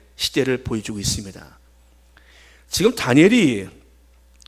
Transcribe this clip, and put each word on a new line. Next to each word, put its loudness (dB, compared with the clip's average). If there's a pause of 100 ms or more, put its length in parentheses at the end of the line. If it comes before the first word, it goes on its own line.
(160)
시대를 -4
보여주고 -8
있습니다." -10 (1120)
지금 2
다니엘이 4 (800)